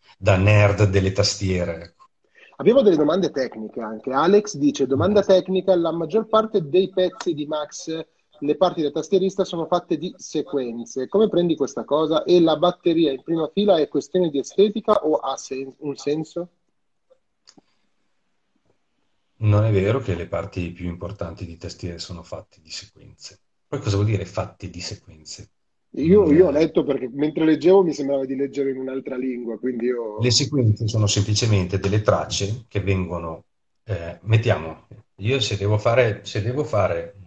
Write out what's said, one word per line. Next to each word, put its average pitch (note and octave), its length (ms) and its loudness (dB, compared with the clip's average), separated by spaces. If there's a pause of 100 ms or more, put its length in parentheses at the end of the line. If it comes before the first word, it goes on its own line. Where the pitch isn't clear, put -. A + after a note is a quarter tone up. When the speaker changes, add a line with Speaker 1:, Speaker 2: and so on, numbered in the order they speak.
(180)
Speaker 1:
da G2 180 4
nerd G2+ 480 6
delle F#2+ 280 2
tastiere. F2+ 840 -2 (600)
Speaker 2:
Abbiamo A#3 260 4
delle F#3+ 140 6
domande D3+ 340 2
tecniche A2+ 500 -8
anche. A2 320 -8
Alex F3 440 2
dice, C#3 300 0
domanda F3 360 2
tecnica, F#3 540 2
la E3 160 0
maggior E3+ 340 -2
parte A3 420 0
dei F#3 220 2
pezzi F#3 440 -2
di C#3+ 120 -8
Max, D3+ 580 -8 (340)
le D3 180 0
parti F3 260 0
da C#3+ 80 -2
tastierista F#3 540 0
sono E3 220 -6
fatte E3+ 320 -2
di E3+ 180 -8
sequenze. B2+ 920 -6
Come G#3+ 200 2
prendi F3 260 0
questa A#2+ 300 -4
cosa? D#3 400 0
E F3 160 6
la E3 160 4
batteria E3 560 0
in B2+ 100 -10
prima D#3+ 300 -4
fila G3 260 4
è D3 100 0
questione E3+ 420 -2
di C#3 80 -4
estetica G#3 680 0
o D#3 120 2
ha C3+ 200 -6
sen-, C3+ 440 -10
un C#3 160 -8
senso? D#3+ 520 -6 (3000)
Speaker 1:
Non G#2 260 4
è A2+ 60 2
vero G2+ 300 2
che G2 140 -4
le E2+ 120 -6
parti E2+ 440 -6
più F2+ 160 -10
importanti E2+ 580 -10
di E2+ 140 -14
tastiere E2+ 400 -12
sono F2 240 -14
fatte - 400 -18
di D#2 80 -20
sequenze. - 720 -20 (280)
Poi C#3+ 120 -8
cosa G2+ 160 0
vuol G#2 120 2
dire G2 160 -2
fatte - 460 -10
di E2 100 -14
sequenze? - 680 -18 (460)
Speaker 2:
Io, E3+ 360 6
io F3 140 8
ho D3+ 40 2
Speaker 1:
Mm. C3+ 40 -2
Speaker 2:
letto D#3 300 2
perché B2+ 240 -4
mentre D3 360 -2
leggevo D#3+ 380 6
mi E3 100 0
sembrava C#3 320 -2
di C3 120 -6
leggere C3+ 340 -2
in C3 80 -6
un'altra C3 380 -8
lingua, A#2+ 420 -6
quindi B2 280 -4
io A#2 340 -4
Speaker 1:
Le A#2+ 100 2
sequenze A2+ 580 2
sono G#2+ 180 0
semplicemente G2+ 720 0
delle G2 240 0
tracce G2 640 -2
che G2 120 -4
vengono, F2 640 -4 (400)
eh, E2+ 380 -8
mettiamo, F#2+ 640 0 (300)
io B2 240 -2
se G2+ 160 -4
devo G#2 220 0
fare, A#2 460 2
se - 180 -6
devo B2 220 -4
fare F2 520 -4 (100)